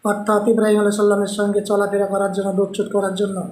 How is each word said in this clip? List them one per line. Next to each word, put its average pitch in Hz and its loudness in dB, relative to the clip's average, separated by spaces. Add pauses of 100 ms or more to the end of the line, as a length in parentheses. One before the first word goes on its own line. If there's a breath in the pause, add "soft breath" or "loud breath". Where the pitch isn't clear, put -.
অর্থাৎ 208 0
ইব্রাহিম 214 4
আলাইহিস 208 2
সালামের 202 2
সঙ্গে 202 0
চলাফেরা 202 0
করার 196 -2
জন্য, 196 -2
দৌড়ঝুট 196 -2
করার 196 -2
জন্য 196 -2 (160)